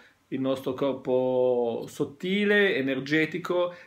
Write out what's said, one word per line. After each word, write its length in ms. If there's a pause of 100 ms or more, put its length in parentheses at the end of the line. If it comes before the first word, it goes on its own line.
(280)
il 140
nostro 320
corpo 1120
sottile, 880
energetico, 1000 (140)